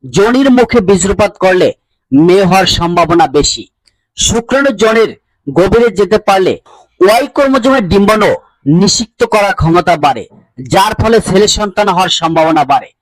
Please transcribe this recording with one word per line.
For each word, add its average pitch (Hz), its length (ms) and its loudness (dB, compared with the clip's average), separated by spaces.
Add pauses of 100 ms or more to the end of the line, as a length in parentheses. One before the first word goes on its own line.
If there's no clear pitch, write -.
যোনির 226 540 0
মুখে 233 220 2 (100)
বীর্যপাত 196 440 0 (100)
করলে 185 240 2 (440)
মেয়ে 175 380 4
হওয়ার 185 180 2 (100)
সম্ভাবনা 170 480 0 (120)
বেশি। - 260 -2 (540)
শুক্রাণু 254 540 -2 (100)
যোনির 220 300 0 (360)
গভীরে 196 420 0 (100)
যেতে 202 180 0 (100)
পারলে 190 260 0 (500)
ওয়াই 226 220 2 (100)
ক্রোমোজোমের 269 560 0
ডিম্বাণু 202 380 2 (500)
নিষিক্ত 208 420 -2 (120)
করার 202 260 0
ক্ষমতা 170 340 0 (120)
বাড়ে, 120 180 -2 (500)
যার 202 280 0
ফলে 220 160 2 (100)
ছেলে 196 200 2 (100)
সন্তান 208 380 -4
হওয়ার 175 240 -2
সম্ভাবনা 160 520 0
বাড়ে। - 180 -2 (120)